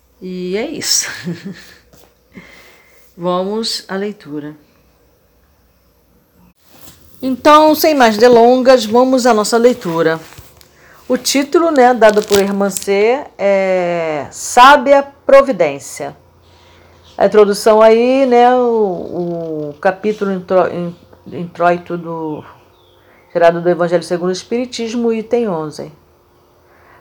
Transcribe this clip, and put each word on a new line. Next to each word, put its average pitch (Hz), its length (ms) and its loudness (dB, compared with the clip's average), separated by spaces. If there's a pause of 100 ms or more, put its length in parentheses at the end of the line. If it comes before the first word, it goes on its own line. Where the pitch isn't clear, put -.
(220)
E 180 340 -8
é 226 100 -6
isso. - 440 -4 (1120)
<laughs> - 960 -20
Vamos 190 720 -6
à 190 60 -8
leitura. 151 600 -10 (2750)
Então, 302 540 4
sem 311 180 0
mais 226 240 2
delongas, 247 680 4
vamos 247 400 2
à 240 80 4
nossa 214 240 0
leitura. 165 600 0 (920)
O 254 80 -2
título, 285 540 -2
né, 254 220 4
dado 214 300 2
por 202 160 0
Irmã 196 300 -2
C 208 560 -2 (120)
é 175 960 -2
Sábia 277 720 4
Providência. 170 1120 -2 (1040)
A - 80 2
introdução 208 560 2
aí, 240 440 4
né, 240 300 4
o, 175 1160 -4
o 143 80 -16
capítulo 196 520 -4
intro-, 185 420 -2
in-, 175 220 -10 (320)
introito 175 680 -4
do, 165 460 -10 (880)
tirado 170 300 2
do 175 80 -2
Evangelho 170 340 0
segundo 175 260 -6
o 185 40 -2
Espiritismo, 233 800 -6
item 220 360 -4
onze. 156 420 -8 (1080)